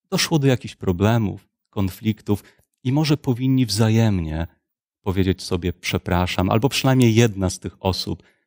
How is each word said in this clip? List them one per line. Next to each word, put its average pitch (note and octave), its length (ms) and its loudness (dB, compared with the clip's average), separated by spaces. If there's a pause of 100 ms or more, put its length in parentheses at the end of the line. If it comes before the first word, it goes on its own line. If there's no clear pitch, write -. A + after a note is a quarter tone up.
(100)
doszło E3+ 280 0
do C3+ 80 0
jakichś B2 280 0
problemów, G2 760 0 (220)
konfliktów G#2 760 -4 (380)
i B2+ 100 -2
może D3+ 240 2
powinni C3 500 0
wzajemnie G2+ 800 0 (540)
powiedzieć F#2 420 0
sobie F2+ 300 -4
"przepraszam", F2+ 800 -2
albo A2+ 180 2
przynajmniej B2+ 460 2
jedna G2 360 2
z - 80 -8
tych - 260 -14
osób F#2 380 -4 (240)